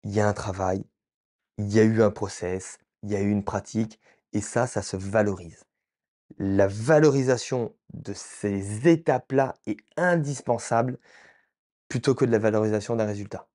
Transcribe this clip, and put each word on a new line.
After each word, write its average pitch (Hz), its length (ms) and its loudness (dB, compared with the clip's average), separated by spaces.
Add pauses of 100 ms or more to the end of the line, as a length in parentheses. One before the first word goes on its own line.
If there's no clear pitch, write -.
Il 101 80 -8
y 104 100 2
a 104 60 4
un 104 60 2
travail, 95 520 -4 (720)
il 101 140 -6
y 110 80 6
a 107 40 10
eu 110 180 4
un 104 100 6
process, 95 680 -8 (240)
il 101 80 -8
y 104 40 -2
a 98 40 -4
eu 101 100 0
une 101 140 0
pratique, - 560 -6 (320)
et 104 100 -2
ça, 120 240 -2
ça 107 160 -6
se 98 160 -8
valorise. 98 680 -2 (760)
La 98 260 2
valorisation 127 1080 2 (180)
de - 200 -12
ces 104 760 -4
étapes-là 135 680 2 (140)
est 107 100 -4 (200)
indispensable 131 1000 0 (880)
plutôt 123 280 0
que 131 100 2
de 117 60 0
la 110 80 4
valorisation 107 560 0
d'un 113 100 0
résultat. 101 500 -8